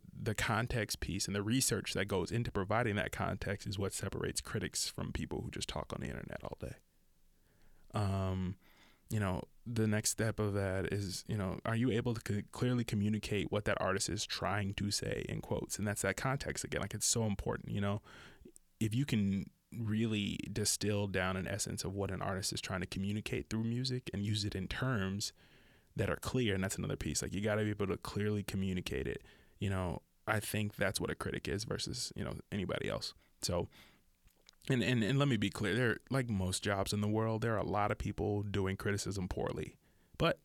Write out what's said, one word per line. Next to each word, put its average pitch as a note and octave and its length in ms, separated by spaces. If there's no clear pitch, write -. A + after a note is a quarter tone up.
the G#2 180
context A2+ 680
piece F#2+ 240
and G2 100
the G2+ 80
research A2 500
that G2+ 120
goes F#2+ 260
into A#2 200
providing G#2+ 440
that - 160
context F#2+ 560
is G2+ 120
what G2 120
separates - 480
critics - 480
from - 240
people - 320
who - 80
just - 160
talk - 260
on - 80
the B1 60
internet - 360
all - 180
day. - 140
Um, F#2+ 600
you A2 100
know, F#2+ 240
the A2 220
next G#2+ 240
step A2 280
of G#2 140
that F#2+ 400
is, G2 340
you A2+ 100
know, F#2 280
are A2+ 100
you A#2+ 160
able A#2 220
to A2 80
c-, G2+ 180
clearly B2 320
communicate G#2 680
what G#2 140
that G#2 140
artist F#2+ 300
is G#2 160
trying G2 500
to G2+ 160
say - 380
in G#2+ 120
quotes? - 360
And G2+ 100
that's G#2 140
that G2 160
context - 460
again. - 180
Like, G2+ 120
it's G#2+ 120
so A2+ 180
important, - 480
you G#2 100
know, G2+ 200
if G#2+ 140
you C3+ 120
can G2 440
really G#2+ 640
distill G#2 560
down F#2 300
an F#2 100
essence - 360
of F#2+ 100
what G2 180
an F#2 100
artist F#2+ 320
is - 80
trying F#2 200
to F2+ 60
communicate G2+ 640
through A2+ 140
music B2 500
and G2+ 120
use G#2 200
it G2+ 100
in F#2 120
terms G2+ 680
that G2 140
are E2 80
clear. A#2 380
And F#2+ 80
that's F#2+ 140
another F#2+ 200
piece. - 240
Like, - 120
you G2 80
gotta G#2+ 220
be G#2+ 60
able G2+ 180
to - 100
clearly G#2 460
communicate F#2 640
it. - 160
You G2+ 100
know, F#2 320
I A2 120
think G#2 360
that's G2 240
what - 100
a - 60
critic - 320
is G#2 160
versus, - 520
you - 100
know, A2+ 80
anybody - 380
else. - 240
So, F2 280
and, B2+ 140
and, A#2+ 200
and C3 160
let C#3+ 80
me B2 100
be G2+ 120
clear, G2 260
there, A#2+ 220
like B2+ 200
most F#2 340
jobs G2 280
in G#2 100
the G#2 60
world, A2 340
there A#2 120
are G#2 60
a E2 60
lot G#2 260
of G#2+ 60
people G#2 460
doing G2 320
criticism G2 520
poorly, - 500
but - 280